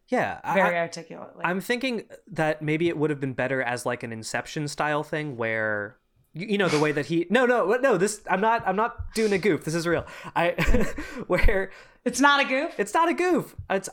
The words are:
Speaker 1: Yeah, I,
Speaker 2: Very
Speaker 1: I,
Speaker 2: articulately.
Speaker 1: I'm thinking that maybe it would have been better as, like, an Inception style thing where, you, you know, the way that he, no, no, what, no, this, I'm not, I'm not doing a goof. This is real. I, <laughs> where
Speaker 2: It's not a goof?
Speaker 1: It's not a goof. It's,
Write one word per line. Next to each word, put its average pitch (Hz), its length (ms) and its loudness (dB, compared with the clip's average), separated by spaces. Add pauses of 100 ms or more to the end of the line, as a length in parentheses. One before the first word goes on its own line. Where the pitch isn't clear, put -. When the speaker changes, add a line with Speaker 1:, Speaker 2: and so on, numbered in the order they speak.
Speaker 1:
Yeah, 156 360 -2
I, 160 100 -2
Speaker 2:
Very 175 220 2
Speaker 1:
I, 170 60 0
Speaker 2:
articulately. 165 640 -10
Speaker 1:
I'm 180 160 -2
thinking 240 440 -2 (240)
that 156 340 -2
maybe 156 260 2
it 165 80 -2
would 151 140 2
have 139 100 -4
been 139 120 -2
better 131 300 0
as, 120 240 -4
like, 123 160 -2
an 117 100 -8
Inception 120 560 -6
style 151 340 -2
thing 151 340 -6
where, 110 600 -2 (380)
you, 175 140 -10
you 202 100 0
know, 185 100 4
the 151 100 2
way 151 140 2
that 143 140 -2
he, 170 240 0
no, 247 160 4
no, 233 200 2
what, 247 160 0
no, 254 140 4
this, 202 240 -2 (100)
I'm 185 120 0
not, 226 240 2
I'm 185 100 0
not 233 380 -4
doing 220 180 2
a 190 60 2
goof. 160 260 0
This 156 100 -4
is 170 120 -2
real. 160 200 0 (300)
I, 170 140 2
<laughs> - 800 0
where 190 420 4 (340)
Speaker 2:
It's 247 160 -2
not 285 200 6
a 262 40 2
goof? 269 340 -2
Speaker 1:
It's - 140 -2
not 330 160 4
a 311 60 2
goof. 349 420 0 (140)
It's, 190 220 -2